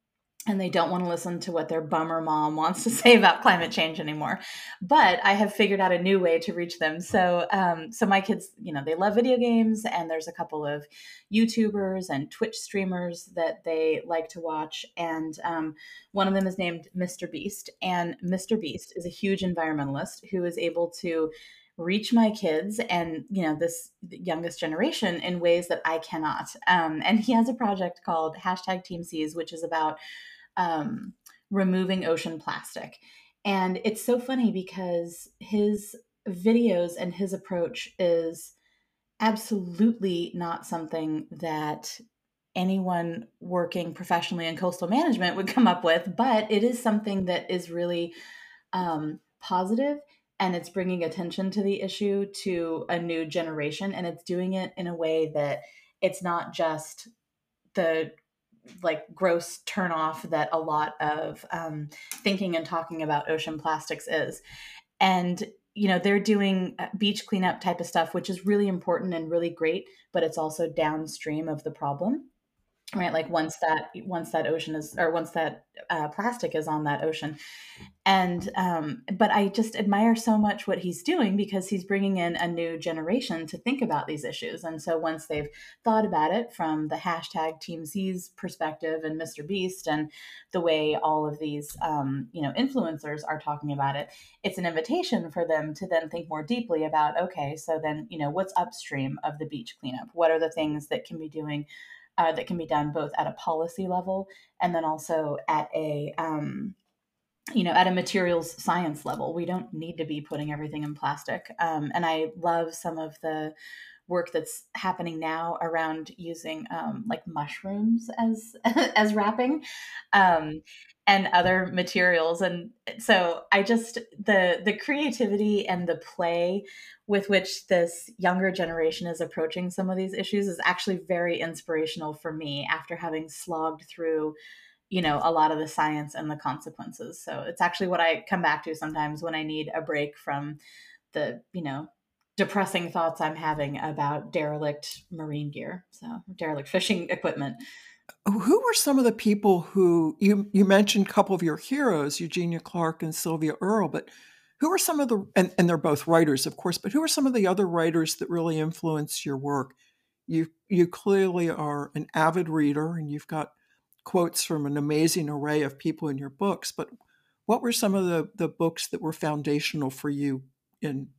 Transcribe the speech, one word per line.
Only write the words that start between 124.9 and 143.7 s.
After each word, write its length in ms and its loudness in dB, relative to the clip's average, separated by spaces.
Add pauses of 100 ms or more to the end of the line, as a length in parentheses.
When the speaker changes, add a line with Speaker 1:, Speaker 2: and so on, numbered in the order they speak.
Speaker 1:
and 200 0
the 100 2
play 640 0 (440)
with 220 2
which 380 0
this 500 2
younger 340 4
generation 560 0
is 120 -4
approaching 500 -4
some 200 -2
of 80 -2
these 160 -4
issues 340 -2
is 160 -4
actually 420 0
very 360 0
inspirational 720 -4
for 180 -10
me 400 -6
after 240 -6
having 320 -6
slogged 640 -6
through, 460 -2 (540)
you 120 0
know, 200 2
a 100 4
lot 200 4
of 80 0
the 80 -2
science 480 -2
and 160 -6
the 60 -6
consequences. 840 -10
So 240 -8
it's 140 -6
actually 280 0
what 120 2
I 300 4
come 120 0
back 220 2
to 120 -6
sometimes 460 -4
when 140 -4
I 80 -4
need 320 -6
a 60 -2
break 360 -4
from 420 -6 (520)
the, 300 -4 (100)
you 120 -6
know, 240 -6 (500)
depressing 540 0
thoughts 280 0
I'm 160 -2
having 420 -2